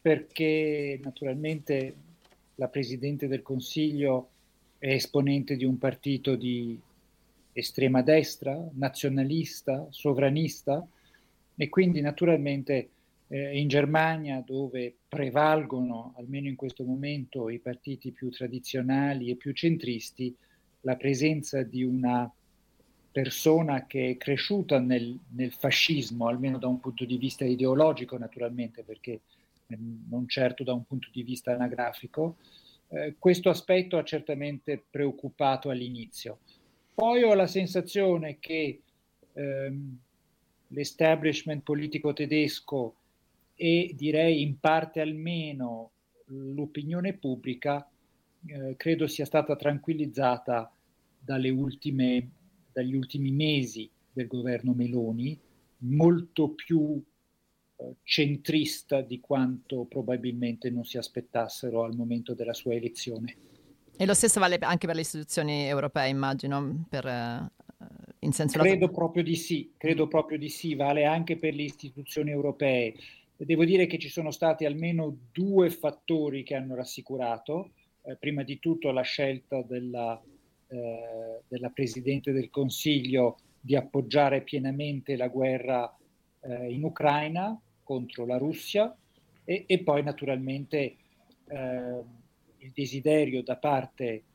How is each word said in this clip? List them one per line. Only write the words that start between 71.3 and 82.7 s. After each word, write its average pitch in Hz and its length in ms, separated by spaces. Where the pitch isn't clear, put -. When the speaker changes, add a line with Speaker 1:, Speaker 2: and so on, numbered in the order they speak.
Speaker 1:
per 156 180
le 147 80
istituzioni 143 680
europee. 135 640
Devo 160 280
dire 180 220
che 175 120
ci 147 100
sono 156 240
stati 160 320
almeno 156 520
due 185 380
fattori 147 720
che - 140
hanno 131 180
rassicurato. 127 960
Eh, 131 140
prima 147 260
di 135 160
tutto 165 320
la 127 120
scelta 135 600
della, 120 580
eh, 113 760
della 123 240
Presidente 131 600
del 131 180
Consiglio 131 880